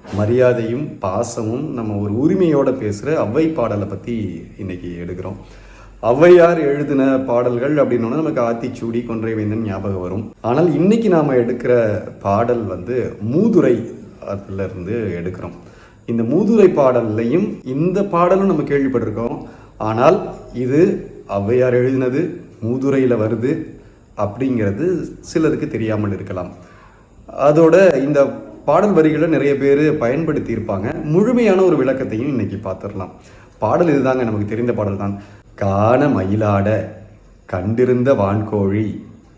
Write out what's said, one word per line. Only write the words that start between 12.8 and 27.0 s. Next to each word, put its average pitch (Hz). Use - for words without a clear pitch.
மூதுரை, 147
அதுல 98
இருந்து 92
எடுக்கிறோம். 90
இந்த 117
மூதுரை 196
பாடல்லையும், 127
இந்த 175
பாடலும் 185
நம்ம 151
கேள்விப்பட்டிருக்கோம். 120
ஆனால் 123
இது 127
ஔவையார் 120
எழுதினது, 127
மூதுரையில 131
வருது 113
அப்படிங்கிறது 120
சிலருக்கு -
தெரியாமல் 107
இருக்கலாம். 92